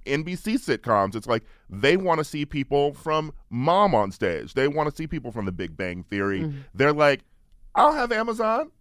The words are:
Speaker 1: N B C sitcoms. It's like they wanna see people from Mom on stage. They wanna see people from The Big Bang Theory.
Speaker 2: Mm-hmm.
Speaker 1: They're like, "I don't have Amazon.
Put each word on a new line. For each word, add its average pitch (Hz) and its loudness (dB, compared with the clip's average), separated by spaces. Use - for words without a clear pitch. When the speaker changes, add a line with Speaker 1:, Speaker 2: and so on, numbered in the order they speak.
Speaker 1:
N 143 0
B 180 -4
C 220 -2
sitcoms. 110 2
It's 107 -6
like 117 2
they 131 -2
wanna 165 0
see 147 -6
people 143 -2
from 156 -4
Mom 165 4
on 101 2
stage. 85 -4
They 135 2
wanna 147 0
see 160 -8
people 131 -8
from 110 -6
The 95 -4
Big 87 -8
Bang 90 -6
Theory. 98 -2
Speaker 2:
Mm-hmm. 147 -6
Speaker 1:
They're 143 4
like, 147 2
"I 202 4
don't 302 6
have 240 -2
Amazon. 226 -2